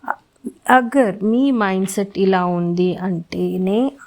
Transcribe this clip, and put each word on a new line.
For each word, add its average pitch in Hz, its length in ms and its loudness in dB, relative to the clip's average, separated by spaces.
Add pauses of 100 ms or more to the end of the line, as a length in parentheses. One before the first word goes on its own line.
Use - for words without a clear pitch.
అ-, - 380 -12 (220)
అగర్ 240 540 2
మీ 247 280 2
మైండ్సెట్ 196 640 -2
ఇలా 185 280 2
ఉంది 175 500 0
అంటేనే 185 960 -2 (160)